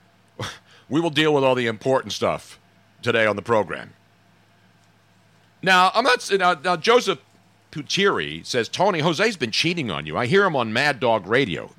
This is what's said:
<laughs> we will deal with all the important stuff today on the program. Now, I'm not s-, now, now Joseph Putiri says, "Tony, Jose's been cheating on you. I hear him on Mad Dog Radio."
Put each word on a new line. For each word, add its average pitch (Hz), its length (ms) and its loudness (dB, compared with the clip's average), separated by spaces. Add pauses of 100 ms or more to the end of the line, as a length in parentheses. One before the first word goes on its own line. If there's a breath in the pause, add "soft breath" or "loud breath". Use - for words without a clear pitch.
(380)
<laughs> - 500 -16
we 147 120 0
will 170 100 0
deal 151 240 2
with 139 80 2
all 131 140 4
the 123 100 0
important 113 460 -2
stuff - 480 -4 (420)
today 113 240 2
on 104 100 2
the 98 60 -6
program. 98 480 -2 (1700)
Now, 185 320 6
I'm 226 100 2
not 494 140 2
s-, - 140 -12
now, 180 220 2
now 170 220 -2
Joseph 202 420 2 (540)
Putiri 120 720 -2
says, 117 220 -2
"Tony, 175 320 -2
Jose's 180 360 -2
been 120 140 -6
cheating 160 400 -4
on 73 160 -8
you. 78 100 -8
I 120 100 -2
hear 190 180 2
him 175 100 0
on 117 180 -2
Mad 135 280 0
Dog 110 260 0
Radio." 92 520 -2